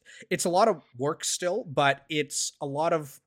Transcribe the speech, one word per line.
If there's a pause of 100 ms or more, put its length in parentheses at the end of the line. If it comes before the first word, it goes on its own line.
(280)
it's
a
lot
of (140)
work
still,
but
it's
a
lot
of